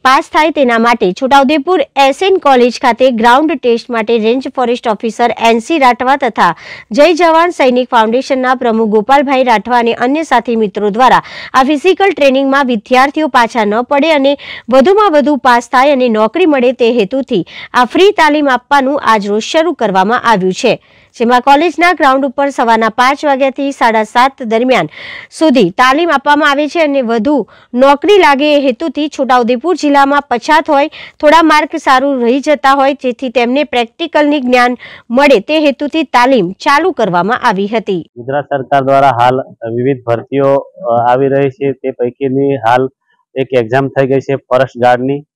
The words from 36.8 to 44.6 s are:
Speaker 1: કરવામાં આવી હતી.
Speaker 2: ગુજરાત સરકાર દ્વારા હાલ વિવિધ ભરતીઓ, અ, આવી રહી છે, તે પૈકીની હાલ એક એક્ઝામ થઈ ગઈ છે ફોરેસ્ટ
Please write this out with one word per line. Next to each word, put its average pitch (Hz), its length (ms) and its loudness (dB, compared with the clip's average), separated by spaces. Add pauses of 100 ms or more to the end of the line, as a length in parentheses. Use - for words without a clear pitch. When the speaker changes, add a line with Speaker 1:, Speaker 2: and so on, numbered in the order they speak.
Speaker 1:
કરવામાં 196 480 -2
આવી 202 280 -2
હતી. 202 380 -4 (100)
Speaker 2:
ગુજરાત 131 300 -6
સરકાર 139 380 -2
દ્વારા 139 240 2
હાલ 127 320 2 (360)
વિવિધ 123 300 -2
ભરતીઓ, 135 500 -2
અ, 120 540 -4
આવી 135 180 2
રહી 139 220 0
છે, 139 220 -6
તે 131 200 -8
પૈકીની 135 640 -4
હાલ 127 340 0 (500)
એક 131 80 -4 (100)
એક્ઝામ 127 300 0
થઈ 135 200 -2
ગઈ 135 120 0
છે 135 160 -4
ફોરેસ્ટ 123 480 -4